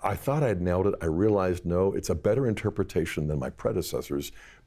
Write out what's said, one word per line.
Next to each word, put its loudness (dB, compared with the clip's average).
I 0
thought 0
I 4
had 0
nailed 2
it. 2
I -4
realized, 2
no, 2
it's -4
a 0
better 2
interpretation 0
than 0
my -4
predecessors, -4